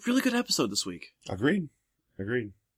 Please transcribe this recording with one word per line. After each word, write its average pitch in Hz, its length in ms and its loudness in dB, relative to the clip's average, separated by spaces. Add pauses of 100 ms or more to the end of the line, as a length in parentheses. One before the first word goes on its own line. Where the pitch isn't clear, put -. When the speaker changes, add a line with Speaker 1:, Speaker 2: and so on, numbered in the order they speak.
Speaker 1:
really 247 140 4
good 254 140 2
episode 196 360 2
this 101 140 -2
week. 87 300 -10 (140)
Speaker 2:
Agreed. 143 400 2 (500)
Agreed. 104 340 -4 (260)